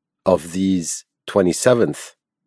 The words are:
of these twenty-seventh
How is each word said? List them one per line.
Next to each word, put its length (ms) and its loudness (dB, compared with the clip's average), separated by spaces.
of 280 0
these 520 -2
twenty-seventh 880 0